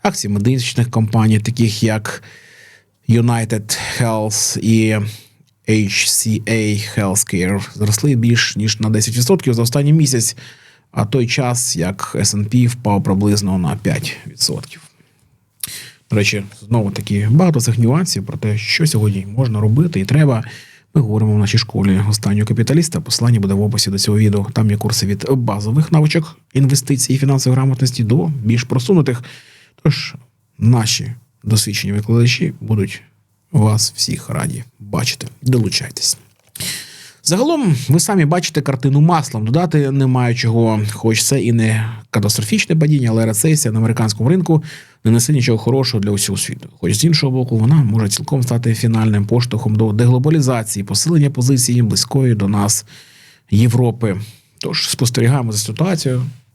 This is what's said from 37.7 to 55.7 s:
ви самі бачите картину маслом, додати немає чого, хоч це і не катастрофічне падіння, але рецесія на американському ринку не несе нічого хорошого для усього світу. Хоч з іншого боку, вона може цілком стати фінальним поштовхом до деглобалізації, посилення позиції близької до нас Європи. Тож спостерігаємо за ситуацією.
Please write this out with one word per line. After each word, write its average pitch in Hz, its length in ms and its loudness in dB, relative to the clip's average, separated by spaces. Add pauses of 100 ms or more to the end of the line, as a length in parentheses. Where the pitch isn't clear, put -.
ви 156 120 4
самі 190 240 2
бачите 156 360 -2
картину 135 400 0
маслом, 151 460 2
додати 151 440 0
немає 127 440 2
чого, 113 460 0 (120)
хоч 110 300 0
це 139 200 0
і 113 100 0
не 110 360 0 (220)
катастрофічне 110 640 0
падіння, 151 340 2
але 113 160 2
рецесія 123 460 0
на 113 60 0
американському 113 500 0
ринку 165 340 2 (420)
не 110 60 4
несе 117 220 2
нічого 120 260 2
хорошого 123 440 0
для 101 80 -2
усього 98 280 -2
світу. - 300 -8 (120)
Хоч 104 140 0
з 107 100 0
іншого 147 280 2
боку, 123 260 0
вона 113 160 4
може 110 340 2
цілком 139 340 -2
стати 120 320 0
фінальним 110 520 0
поштовхом 110 480 0
до 107 180 2
деглобалізації, 123 920 2
посилення 147 460 2
позиції 123 520 2
близької 120 520 0
до 101 140 0
нас 104 360 -2 (640)
Європи. 113 720 0 (380)
Тож - 300 -6
спостерігаємо 120 640 0
за 107 60 -4
ситуацією. 127 640 -2 (320)